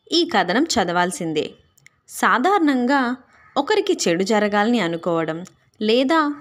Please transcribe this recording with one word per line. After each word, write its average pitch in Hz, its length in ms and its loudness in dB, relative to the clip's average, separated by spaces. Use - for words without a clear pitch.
ఈ 320 220 0
కథనం 190 300 2
చదవాల్సిందే. 175 840 -2
సాధారణంగా 262 1080 0
ఒకరికి 392 420 0
చెడు 175 140 0
జరగాలని 208 580 2
అనుకోవడం, 165 640 -4
లేదా 247 580 2